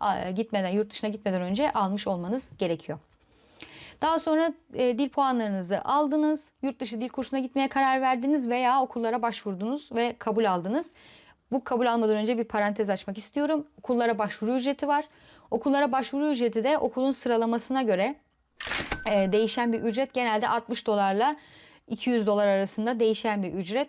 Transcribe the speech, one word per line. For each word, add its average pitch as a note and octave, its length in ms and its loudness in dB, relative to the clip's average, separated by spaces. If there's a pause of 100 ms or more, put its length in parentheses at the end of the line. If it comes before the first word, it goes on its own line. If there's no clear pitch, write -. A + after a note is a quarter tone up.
a, F#3+ 300 -2
gitmeden, G3 380 -2
yurt G#3 220 0
dışına - 200 -4
gitmeden F#3+ 320 -2
önce G3+ 300 0
almış G3+ 340 0
olmanız G3 520 -4
gerekiyor. E3 400 -4 (1040)
Daha D#4+ 160 2
sonra, D#4+ 340 2 (220)
e, B3 240 2
dil C#4 100 0
puanlarınızı G#3+ 760 0
aldınız, D4+ 640 2 (120)
yurt C4+ 180 -4
dışı A3+ 200 -6
dil B3 80 -6
kursuna C4+ 320 -4
gitmeye C4 280 -2
karar C4+ 320 2
verdiniz C4 480 2
veya B3+ 340 2
okullara A#3 400 -2
başvurdunuz A3+ 680 -4
ve A#3 260 0
kabul A3 260 0
aldınız. G3 480 0 (600)
Bu C4 120 -2
kabul B3 220 0
almadan A3+ 300 2
önce A3 220 0
bir A#3 60 -2
parantez G#3 460 0
açmak F#3+ 280 -4
istiyorum. D4 480 -2 (120)
Okullara A#3 400 0
başvuru A3 380 -2
ücreti C#4 320 -2
var. D4 160 2 (460)
Okullara C4+ 420 2
başvuru C#4 380 0
ücreti A#3 340 0
de D4+ 140 2
okulun C4 340 0
sıralamasına A#3 680 0
göre, G#3+ 340 2 (960)
e, G3 200 4
değişen A3+ 400 2
bir A3+ 80 -2
ücret. A#3 340 -2
Genelde A#3 340 0
altmış A#3+ 380 -2
dolarla G#3 500 2 (520)
iki A#3 220 -4
yüz A3+ 160 2
dolar G#3 200 4
arasında G#3 540 0
değişen A3 420 2
bir F3+ 100 -4
ücret. G3 360 -4